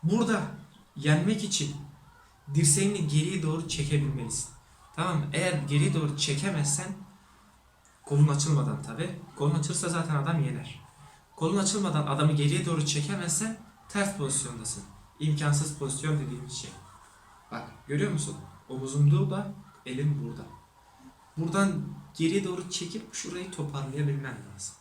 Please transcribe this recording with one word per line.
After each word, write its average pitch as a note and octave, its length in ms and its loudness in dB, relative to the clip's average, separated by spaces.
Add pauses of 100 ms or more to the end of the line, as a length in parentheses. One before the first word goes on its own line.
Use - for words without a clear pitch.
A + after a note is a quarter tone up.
Burada G#3 380 2 (540)
yenmek E3+ 480 4
için - 320 -2 (760)
dirseğini F3+ 540 4
geriye D#3 360 2
doğru D#3+ 240 0
çekebilmelisin. C#3+ 800 -2 (460)
Tamam E3+ 220 0
mı? D3 160 0
Eğer F3 200 2
geriye C#3+ 400 2
doğru D3+ 240 0
çekemezsen, D#3 720 0 (1160)
kolun D3 240 6
açılmadan C#3 560 2
tabii. A#2 360 -6 (160)
Kolun D3+ 200 2
açılırsa E3+ 340 -2
zaten D#3+ 260 0
adam D3+ 280 2
yener. - 380 -6 (540)
Kolun E3 220 0
açılmadan F#3+ 500 2
adamı D3 240 4
geriye D3 340 2
doğru D#3+ 200 2
çekemezsen F#3+ 720 -2 (320)
ters G3 280 -2
pozisyondasın. A#2 680 -4 (360)
İmkansız D3 580 2
pozisyon D3+ 420 -2
dediğimiz - 340 -8
şey. - 180 -10 (800)
Bak, A#2 120 -8 (240)
görüyor D3+ 240 2
musun? - 260 -4 (320)
Omuzum C#3 420 4
burada, - 400 2 (340)
elim C3 400 0
burada. A2+ 200 -8 (920)
Buradan E3+ 440 2 (360)
geriye F3 260 4
doğru F3+ 260 -4
çekip - 440 -8
şurayı F3+ 380 -8
toparlayabilmen C#3 840 -4 (160)
lazım. - 280 -12